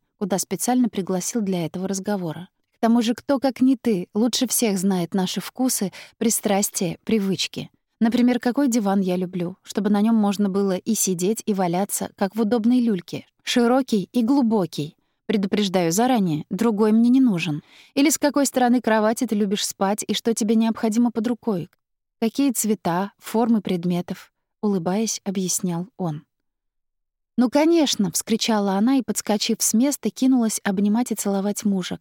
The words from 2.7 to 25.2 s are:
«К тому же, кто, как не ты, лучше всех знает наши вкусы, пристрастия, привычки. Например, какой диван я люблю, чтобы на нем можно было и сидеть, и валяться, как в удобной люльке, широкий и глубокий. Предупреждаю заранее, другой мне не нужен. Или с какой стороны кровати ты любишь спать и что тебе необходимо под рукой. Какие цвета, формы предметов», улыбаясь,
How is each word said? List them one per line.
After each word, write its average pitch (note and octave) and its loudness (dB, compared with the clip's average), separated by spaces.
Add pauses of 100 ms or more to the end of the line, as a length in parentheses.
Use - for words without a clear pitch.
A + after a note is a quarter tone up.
«К - -20
тому A#3 4
же, A3+ 0
кто, C#4 -2
как C4 0
не B3+ 4
ты, G3 -2
лучше A#3 0
всех G#3+ 0
знает F3+ 0
наши F#3 -2
вкусы, B3 -2 (260)
пристрастия, G#3 -2
привычки. G3 -2 (280)
Например, B3 2
какой B3+ 0
диван G3+ 2
я F#3 0
люблю, F3+ -4
чтобы G#3+ -4
на G#3 4
нем A3+ 4
можно G3+ 2
было G3 0
и A3 -2
сидеть, F#3 -2
и G#3+ 0
валяться, F#3 -2
как G3 -4
в A3 0
удобной A#3 2
люльке, G3+ -2 (160)
широкий A#3+ 2
и B3 0
глубокий. A3 0 (280)
Предупреждаю G3 0
заранее, F#3+ 2
другой G#3+ 2
мне A3+ 4
не B3+ 6
нужен. F3 0 (320)
Или C#4 4
с - 0
какой C#4+ 2
стороны B3 2
кровати A3 0
ты A3 -4
любишь G#3 -2
спать G3+ -2
и A3+ -2
что A3+ -2
тебе A3+ 0
необходимо A3+ 0
под A3 -4
рукой. G#3+ -4 (500)
Какие C4+ 0
цвета, G3 -2
формы A3+ 0
предметов», F3+ -4 (300)
улыбаясь, G3+ -2